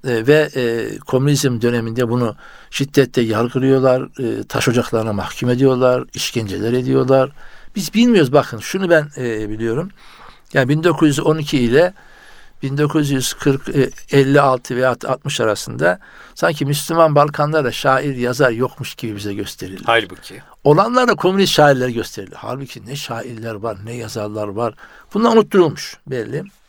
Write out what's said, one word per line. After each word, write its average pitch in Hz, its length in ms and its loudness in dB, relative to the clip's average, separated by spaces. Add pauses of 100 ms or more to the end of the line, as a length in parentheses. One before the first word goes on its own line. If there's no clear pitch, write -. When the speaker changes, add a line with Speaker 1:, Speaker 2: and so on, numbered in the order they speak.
Speaker 1:
E, 117 220 0
ve, 151 280 4
e, 117 440 -4
komünizm 135 600 0
döneminde 117 480 0
bunu 117 280 -2 (340)
şiddetle 135 520 0
yargılıyorlar, 127 800 2 (200)
e, 110 220 -4
taş - 240 -2
ocaklarına 113 440 0
mahkum 104 380 -4
ediyorlar, 127 540 2 (100)
işkenceler 107 580 -4
ediyorlar. 131 580 2 (460)
Biz 175 180 -8
bilmiyoruz 208 380 4
bakın, 127 260 2
şunu 190 320 -4
ben, 156 260 4
e, 113 320 -4
biliyorum. 113 420 -4 (640)
Yani 131 140 2
bin 156 160 0
dokuz 160 240 4
yüz 147 120 0
on 156 180 2
iki 147 200 -2
ile 135 360 4 (680)
bin 139 160 -4
dokuz 147 320 0
yüz 131 220 -2
kırk, - 360 -2
e, 135 220 0 (200)
elli 139 300 4
altı 131 360 0
veya 127 200 2 (100)
altmış 131 340 -6
arasında 113 580 -2 (360)
sanki 156 300 -2
Müslüman 151 500 2
Balkanlarda 147 580 2
şair, 135 440 0
yazar 123 340 2
yokmuş 139 440 -6
gibi 110 220 -8
bize 101 180 -8
gösterildi. 95 520 -10
Speaker 2:
Halbuki. 113 560 -4 (220)
Speaker 1:
Olanlar 233 440 4
da 214 60 2
komünist 185 380 0
şairler 135 360 4
gösterildi. 110 500 -8
Halbuki 123 480 -12
ne 135 100 -12
şairler 117 580 -10
var, 104 300 -8
ne 117 80 -12
yazarlar 107 560 -6
var. 107 260 -4 (400)
Bunlar 226 180 2
unutturulmuş 185 640 2 (100)
belli. 127 380 -8 (240)